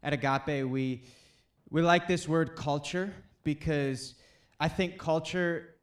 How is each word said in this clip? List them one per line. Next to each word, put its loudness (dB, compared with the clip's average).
At -2
Agape, 0
we, -2
we 2
like 6
this 2
word 2
culture -4
because -2
I 2
think -2
culture -2